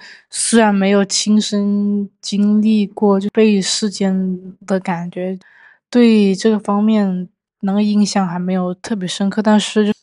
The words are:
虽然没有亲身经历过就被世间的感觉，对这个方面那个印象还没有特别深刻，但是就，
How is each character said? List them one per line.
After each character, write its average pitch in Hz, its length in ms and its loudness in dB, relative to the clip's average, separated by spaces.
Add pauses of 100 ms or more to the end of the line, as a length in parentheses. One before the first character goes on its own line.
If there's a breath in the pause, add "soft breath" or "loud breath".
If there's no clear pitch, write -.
(300 loud breath)
虽 - 300 0
然 208 160 4
没 196 140 0
有 202 160 2
亲 214 340 0
身 202 720 -2 (100)
经 208 420 0
历 214 240 2
过 196 320 0
就 196 120 -2
被 214 320 2
世 - 280 -4
间 185 760 -4
的 190 120 -2
感 175 320 -6
觉， 185 300 -8 (500 soft breath)
对 220 460 4
这 220 140 0
个 214 100 0
方 208 240 -2
面 196 460 0 (320)
那 196 120 -2
个 208 80 0
印 208 240 2
象 190 220 -2
还 170 100 -6
没 180 160 -4
有 185 220 -2
特 - 200 -8
别 180 120 -8
深 196 220 -4
刻， 214 120 -4
但 214 180 4
是 208 280 0
就， 214 160 -2